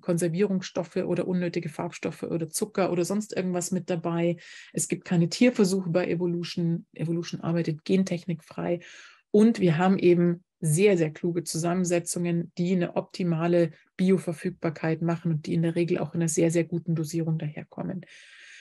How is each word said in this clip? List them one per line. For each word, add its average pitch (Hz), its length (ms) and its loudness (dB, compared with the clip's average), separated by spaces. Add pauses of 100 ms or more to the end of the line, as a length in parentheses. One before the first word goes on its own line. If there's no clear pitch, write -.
Konservierungsstoffe 185 960 -2
oder 180 280 -2
unnötige 175 440 -2
Farbstoffe 170 540 -8
oder 165 260 -4
Zucker 202 420 -2
oder 175 140 0
sonst 202 280 -4
irgendwas 180 380 -2
mit 185 180 -2
dabei. 170 460 0 (380)
Es - 160 -4
gibt 170 160 -4
keine 170 240 4
Tierversuche 190 600 2
bei 180 180 0
Evolution. 170 840 -2
Evolution 170 480 -6
arbeitet 165 440 -2
gentechnikfrei. 175 960 -2 (500)
Und 220 300 6
wir 165 160 4
haben 190 200 4
eben 175 460 4 (160)
sehr, 175 380 4
sehr 160 140 0
kluge 170 320 -4
Zusammensetzungen, 170 1160 -2
die 180 160 0
eine 175 240 0
optimale 170 720 0 (240)
Bioverfügbarkeit 170 1080 0
machen 170 300 -2
und 151 140 -2
die - 80 -4
in 165 80 2
der 165 140 0
Regel 175 220 0
auch - 160 -6
in 170 60 -4
einer 165 100 0
sehr, 165 220 2
sehr 165 140 2
guten 165 280 -4
Dosierung 160 440 -2
daherkommen. 170 680 -8 (560)